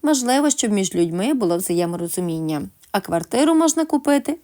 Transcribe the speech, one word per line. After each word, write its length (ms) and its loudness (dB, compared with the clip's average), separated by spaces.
Можливо, 480 2
щоб 220 -2
між 240 0
людьми 380 0
було 240 0
взаєморозуміння. 1040 -2
А 80 -2
квартиру 560 0
можна 300 2
купити 580 0